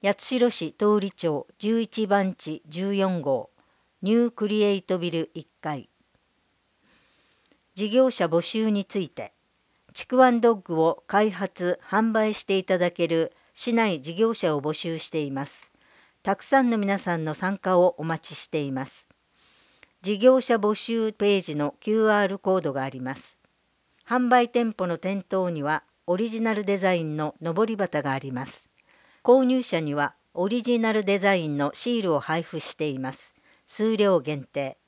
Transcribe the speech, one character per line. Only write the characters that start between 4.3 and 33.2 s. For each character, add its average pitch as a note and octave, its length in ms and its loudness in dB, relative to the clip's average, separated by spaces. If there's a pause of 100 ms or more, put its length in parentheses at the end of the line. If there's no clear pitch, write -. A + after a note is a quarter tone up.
ク G#3+ 160 -4
リ G#3+ 160 2
エ G3+ 100 4
イ F#3+ 80 -2
ト F#3 160 -2
ビ E3+ 140 -4
ル D#3+ 220 -4
一 E3 140 -14 (140)
階。 D3 280 -8 (1900)
事 G3+ 140 -4
業 B3+ 200 4
者 F#3 160 -2
募 E3 160 2
集 A3 280 -2
に G3+ 140 0
つ - 160 -6
い D#3+ 100 -4
て、 - 240 -14 (600)
ち - 120 -10
く B3 120 -2
わ B3+ 140 8
ん A#3 100 2
ド A#3 120 6
ッ - 20 2
グ E3+ 260 -2
を D#3+ 260 2
開 G#3 240 2
発・ F3+ 560 -4
販 A3 240 0
売 A3 220 2
し - 100 -8
て G3 140 0
い F#3 60 -2
た F#3+ 140 0
だ F3 140 2
け E3+ 160 -2
る E3 240 0 (220)
市 - 200 -4
内 G#3 280 2
事 D#3+ 140 -10
業 A3+ 180 0
者 D#3+ 220 0
を C#3+ 60 -2
募 D3+ 120 -2
集 E3 240 -6
し - 120 -10
て D#3+ 100 -4
い C#3+ 120 -4
ま C#3 140 -6
す。 - 260 -20 (520)
た G3 120 0
く - 80 -20
さ C4+ 180 4
ん B3 80 2
の A#3 80 0
皆 G3 200 0
さ F3+ 180 -2
ん D#3+ 80 -4
の D#3 100 -4
参 F#3+ 240 -4
加 F#3 200 2
を F3 200 4
お D3+ 60 -8
待 D#3+ 320 -6
ち - 0 -
し - 120 -12
て D#3+ 120 -4
い C#3 120 -4
ま C3 140 -6
す。 - 220 -20 (920)
事 G3+ 160 -4
業 B3+ 240 6
者 A#3 140 0
募 G#3 180 0
集 A3 400 -4
ペ G3+ 240 2
ー F#3 40 -2
ジ D#3 140 -8
の D3 240 -2
キ - 120 -4
ュ A3 160 2
ー G#3 140 4
ア G3+ 40 2
ー - 20 0
ル G3 120 -6
コ F#3+ 160 0
ー F#3 60 0
ド D3+ 120 -4
が C3 100 -4
あ C3+ 60 -4
り C3 120 -12
ま C3 140 -8
す。 - 220 -20 (680)
販 B3 220 0
売 A#3+ 200 6
店 A#3 260 0
舗 F#3 120 -2
の E3+ 100 -2
店 F#3+ 240 -4
頭 F#3 300 -2
に D#3 100 -4
は D3 220 -2 (240)
オ F3+ 100 0
リ A3+ 120 -2
ジ A3 120 -6
ナ A3 140 0
ル G#3 100 -4
デ G3+ 120 0
ザ F#3 160 2
イ E3+ 100 0
ン D3+ 140 -4
の D3+ 220 -4
の E3 140 -4
ぼ G#3 120 2
り A3 100 -4
旗 F3+ 260 -2
が C#3 100 -2
あ C3+ 60 -2
り C3+ 140 -8
ま B2+ 160 -8
す。 - 200 -20 (560)
購 C4 200 6
入 B3+ 180 2
者 F3+ 180 -2
に D3+ 140 -2
は D3 220 0 (180)
オ F3+ 140 -2
リ A#3 160 -2
ジ A#3+ 160 2
ナ A3+ 120 0
ル G#3+ 120 0
デ G3 160 2
ザ G3 160 2
イ E3 120 -2
ン D3 100 -2
の C#3+ 160 0
シ A#3+ 260 -2
ー G#3 40 -4
ル F3 120 2
を C#3 40 2
配 D#3+ 220 -2
布 D#3+ 180 -8
し - 160 -12
て D#3 120 -4
い C3+ 100 -6
ま C3 160 -8
す。 - 220 -20 (320)